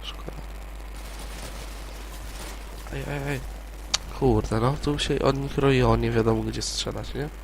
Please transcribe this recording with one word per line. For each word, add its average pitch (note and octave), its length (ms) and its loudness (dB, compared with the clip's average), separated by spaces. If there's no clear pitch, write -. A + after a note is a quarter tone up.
Szkoda. - 280 -8
Ej, C3+ 140 -2
ej, C#3+ 200 -2
ej. C#3+ 120 0
Kurde, A2 400 4
no, B2+ 240 4
tu D3 160 2
się - 200 2
od C3+ 180 6
nich C#3 200 -2
roi, C3+ 260 6
o, A2+ 120 8
nie A#2 160 2
wiadomo, A2+ 320 4
gdzie A2+ 180 -2
strzelać, - 520 -4
nie? D3 160 -2